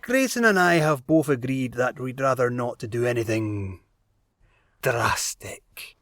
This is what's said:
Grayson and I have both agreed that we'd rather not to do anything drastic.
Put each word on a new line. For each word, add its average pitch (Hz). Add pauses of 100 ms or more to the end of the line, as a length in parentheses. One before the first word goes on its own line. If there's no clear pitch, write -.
Grayson 247
and 214
I 180
have 151
both 160
agreed 131
that 123
we'd 127
rather 131
not 123
to 123
do 117
anything 110 (1000)
drastic. -